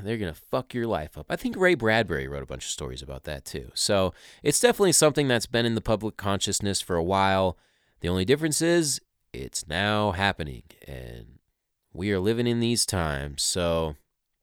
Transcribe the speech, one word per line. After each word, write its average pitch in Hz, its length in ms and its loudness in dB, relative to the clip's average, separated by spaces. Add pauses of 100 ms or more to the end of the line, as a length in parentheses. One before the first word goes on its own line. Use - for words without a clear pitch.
they're 110 140 -4
gonna 92 160 -4
fuck - 400 -8
your 117 140 -2
life 78 300 -4
up. 76 120 -14
I 160 60 -4
think 240 200 -6
Ray 180 200 4
Bradbury 110 520 0
wrote 69 140 -6
a 67 60 -10
bunch 65 180 -10
of - 60 -6
stories 67 320 -8
about 67 220 -12
that, 71 200 -10
too. 65 300 -12
So 95 360 2 (300)
it's - 180 2
definitely 202 320 4
something 147 360 4
that's 117 180 0
been 117 220 0
in 117 80 0
the 110 40 0
public 107 380 -2
consciousness 101 640 -2
for 90 140 -2
a 82 80 2
while. 95 560 2 (420)
The 85 80 -2
only 92 160 0
difference 147 360 2
is 165 380 2 (320)
it's - 360 -10
now 104 440 0
happening, 85 520 -2 (240)
and 58 520 -14 (540)
we 98 180 -2
are 95 80 2
living 117 280 2
in 117 120 2
these 117 260 2
times. 73 580 -2
So 82 520 0 (480)